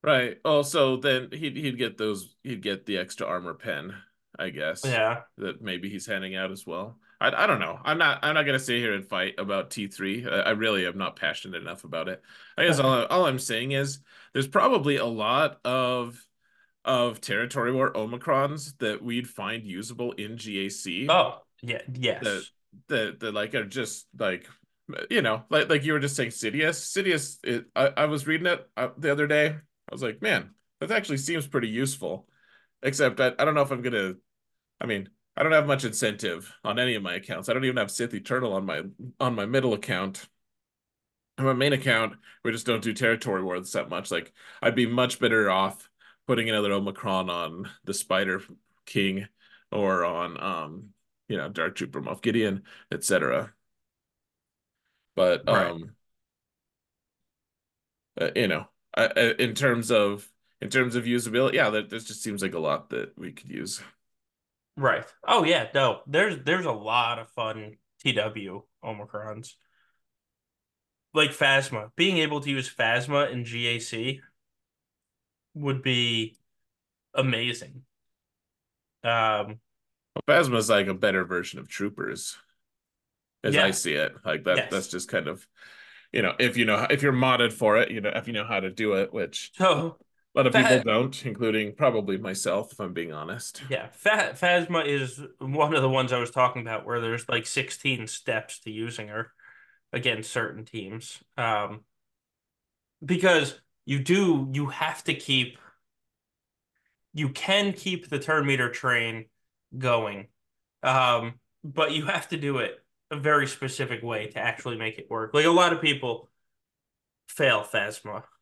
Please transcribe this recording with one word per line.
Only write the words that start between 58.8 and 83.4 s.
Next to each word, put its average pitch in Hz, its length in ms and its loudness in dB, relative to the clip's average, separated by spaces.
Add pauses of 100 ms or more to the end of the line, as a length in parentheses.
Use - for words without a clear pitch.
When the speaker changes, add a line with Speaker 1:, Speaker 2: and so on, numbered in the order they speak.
Speaker 1:
I, 113 100 6 (100)
I, - 40 6 (200)
in 117 140 2
terms 120 360 2
of, 104 400 2 (300)
in 104 100 -8
terms 123 240 2
of 123 80 0
usability, 120 520 2
yeah, 123 160 4
there, 107 120 0
there 110 160 -8
just 113 240 -12
seems 101 200 -4
like 92 120 -2
a 82 60 -4
lot 73 300 -2
that 62 280 -6
we 90 140 -12
could - 180 -20
use. - 320 -8 (960)
Speaker 2:
Right. 123 280 2 (220)
Oh, 202 180 4
yeah, 156 300 4
no, 131 320 4
there's, 156 380 0
there's 175 200 2
a 143 80 -2
lot 113 460 0
of 113 120 -14
fun 110 460 -6 (240)
T 131 120 0
W 107 500 -4 (220)
Omicrons. 107 720 -12 (1600)
Like 151 180 4
Phasma. 135 640 2
Being 180 220 4
able 151 220 0
to 143 100 -6
use 131 220 -2
Phasma 131 600 2
in 123 120 -6
G 117 220 -6
A 117 140 0
C 123 400 -6 (1300)
would 139 280 -2
be 120 560 0 (760)
amazing. 123 680 0 (1200)
Um, 110 580 0 (540)
Speaker 1:
Well, - 140 -8
Phasma's 127 420 6
like 101 160 6
a 92 80 -2
better 95 300 2
version 87 340 -4
of - 100 -14
Troopers, - 680 -6 (1080)